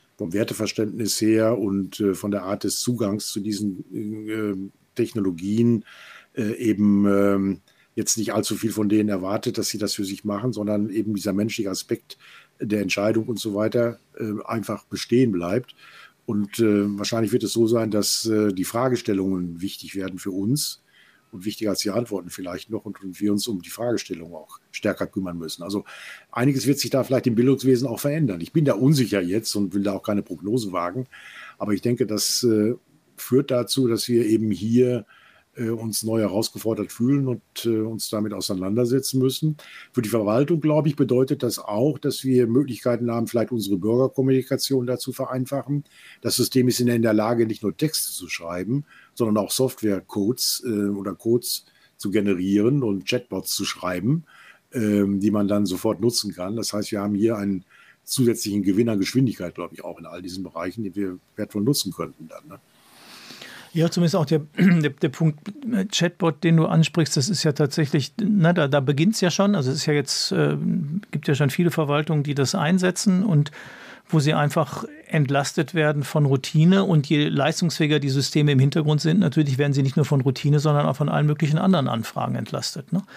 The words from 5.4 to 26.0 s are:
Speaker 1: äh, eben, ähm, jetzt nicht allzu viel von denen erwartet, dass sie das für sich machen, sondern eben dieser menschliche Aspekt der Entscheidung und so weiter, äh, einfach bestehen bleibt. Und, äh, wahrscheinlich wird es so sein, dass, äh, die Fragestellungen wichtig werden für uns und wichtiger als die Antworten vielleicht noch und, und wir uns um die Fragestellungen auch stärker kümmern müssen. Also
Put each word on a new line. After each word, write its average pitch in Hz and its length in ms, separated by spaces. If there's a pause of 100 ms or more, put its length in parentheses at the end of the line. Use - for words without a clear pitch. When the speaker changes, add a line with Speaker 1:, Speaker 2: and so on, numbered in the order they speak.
Speaker 1:
äh, 110 180
eben, 101 540
ähm, 98 540 (340)
jetzt 107 220
nicht 107 160
allzu 104 220
viel 110 160
von 104 160
denen 107 220
erwartet, 101 480
dass 107 120
sie - 80
das 101 160
für 101 120
sich 98 180
machen, 104 300
sondern 104 360
eben 104 260
dieser 98 180
menschliche 101 360
Aspekt - 480 (420)
der 104 220
Entscheidung 107 440
und 110 140
so 104 160
weiter, 117 440 (200)
äh, 107 140 (120)
einfach 107 400
bestehen 120 460
bleibt. 90 440 (500)
Und, 104 340
äh, 104 240 (160)
wahrscheinlich 107 320
wird 123 120
es 98 100
so 113 140
sein, 113 220
dass, 104 360
äh, 107 280
die 90 120
Fragestellungen 95 960
wichtig 95 340
werden 92 240
für 101 120
uns 104 520 (480)
und 95 140
wichtiger 107 240
als 92 100
die 104 120
Antworten 101 380
vielleicht 90 400
noch 107 140
und, 101 180
und 92 200
wir 104 100
uns 104 160
um 98 140
die 82 80
Fragestellungen 90 640
auch - 240 (120)
stärker 95 360
kümmern 90 300
müssen. 82 260
Also 98 220 (460)